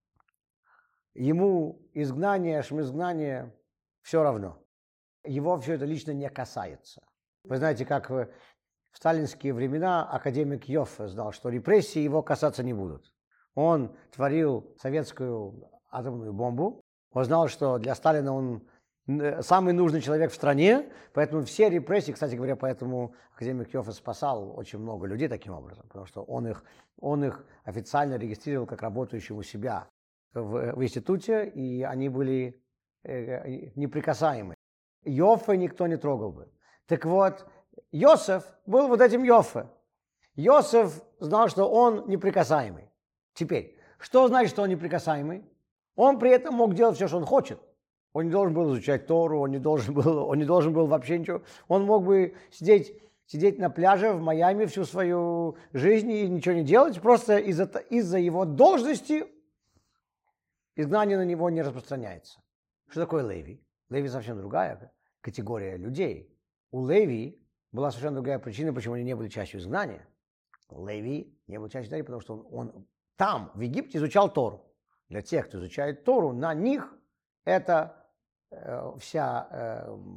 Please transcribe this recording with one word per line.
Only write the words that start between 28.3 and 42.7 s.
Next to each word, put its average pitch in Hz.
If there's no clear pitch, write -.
как -
работающим 110
у 101
себя 104
в, 117
в 127
институте, 196
и 127
они 135
были, 131
э, 127
неприкасаемы. 139
Йоффе 202
никто 180
не 165
трогал 120
бы. 90
Так 160
вот, 190
Йосеф 190
был 262
вот 240
этим 247
Йоффе. 233
Йосеф 214
знал, 202
что 196
он 226
неприкасаемый. 151